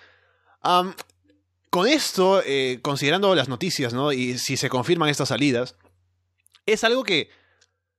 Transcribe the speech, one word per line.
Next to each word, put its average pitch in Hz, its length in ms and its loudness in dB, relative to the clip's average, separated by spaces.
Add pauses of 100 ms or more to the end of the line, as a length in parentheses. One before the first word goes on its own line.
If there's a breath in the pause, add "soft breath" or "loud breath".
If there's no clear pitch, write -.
(600 loud breath)
Am, 180 320 2 (800)
con 180 180 2
esto, 190 580 2
eh, 131 360 -2
considerando 151 520 2
las 131 140 0
noticias, 131 460 -4
¿no? 139 180 0
Y 127 260 -4
si 131 200 -4
se 135 100 -4
confirman 151 400 0
estas 143 220 -2
salidas, 123 480 -2 (880)
es 214 180 0
algo 240 200 2
que 147 260 0 (680 soft breath)